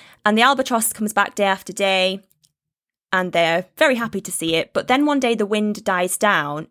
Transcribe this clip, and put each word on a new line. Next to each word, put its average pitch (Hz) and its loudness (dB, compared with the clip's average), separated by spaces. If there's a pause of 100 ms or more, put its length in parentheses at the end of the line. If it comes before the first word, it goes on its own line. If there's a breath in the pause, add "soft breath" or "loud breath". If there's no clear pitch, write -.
(260 loud breath)
And 214 2
the 226 4
albatross 254 0
comes 208 -6
back 202 0
day 202 0
after 190 -2
day, 190 0 (920)
and 185 0
they're 170 0 (100)
very 302 4
happy 226 -6
to - -12
see 165 -4
it. - -2
But - -2
then 277 2
one 285 2
day 240 2
the 214 0
wind 208 -2
dies 185 -2
down, 160 0